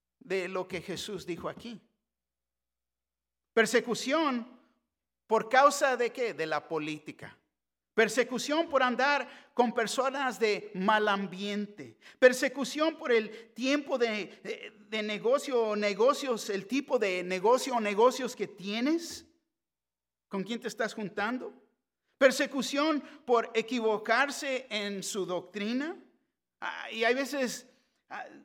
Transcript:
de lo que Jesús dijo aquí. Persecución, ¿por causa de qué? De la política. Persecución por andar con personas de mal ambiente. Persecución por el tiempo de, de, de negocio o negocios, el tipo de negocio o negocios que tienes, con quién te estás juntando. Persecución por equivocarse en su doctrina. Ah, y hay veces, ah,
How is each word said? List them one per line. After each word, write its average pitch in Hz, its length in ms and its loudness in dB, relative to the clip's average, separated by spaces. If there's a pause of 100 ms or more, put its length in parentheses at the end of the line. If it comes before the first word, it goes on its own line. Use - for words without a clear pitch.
(200)
de 180 280 -4
lo 185 200 -4
que 180 140 -8
Jesús 185 460 -8
dijo 160 200 -6
aquí. 214 320 -12 (1700)
Persecución, 240 960 2 (800)
¿por 220 200 2
causa 277 480 6
de 233 160 -2
qué? 240 220 -4
De 156 140 -4
la 151 200 -2
política. 151 720 -8 (560)
Persecución 254 760 2
por 269 140 2
andar 254 480 2 (240)
con 240 200 4
personas 254 640 -2
de 208 340 0
mal 214 340 2
ambiente. 202 920 -4 (200)
Persecución 277 800 4
por 311 140 -4
el 220 420 -2
tiempo 277 460 0
de, 214 420 -2
de, - 320 -12 (140)
de 214 160 -4
negocio 233 580 0
o 214 140 0
negocios, 214 760 2
el 196 160 -4
tipo 277 320 0
de 185 240 0
negocio 220 540 2
o 226 60 0
negocios 233 540 2
que 202 120 -6
tienes, 240 800 -4 (1040)
con 196 140 -4
quién 226 160 -6
te 233 100 -8
estás 214 260 -6
juntando. 214 580 -6 (640)
Persecución 277 840 2 (260)
por 233 280 2
equivocarse 240 1160 0
en 202 340 -6
su 190 220 -4
doctrina. 220 720 -4 (600)
Ah, 170 320 -8
y 226 140 0
hay 247 100 4
veces, 269 500 -4 (440)
ah, - 160 -12 (200)